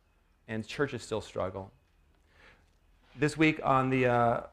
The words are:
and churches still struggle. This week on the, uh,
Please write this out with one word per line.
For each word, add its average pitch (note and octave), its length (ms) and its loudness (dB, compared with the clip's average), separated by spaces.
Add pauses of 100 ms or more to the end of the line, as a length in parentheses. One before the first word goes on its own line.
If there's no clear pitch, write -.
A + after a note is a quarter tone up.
(460)
and A2 200 -6
churches B2+ 360 -4
still G#2+ 200 -6
struggle. F#2+ 500 -8 (1400)
This C#3 220 0
week D#3 260 2
on C3 240 2
the, C3 180 2
uh, A#2+ 340 4 (120)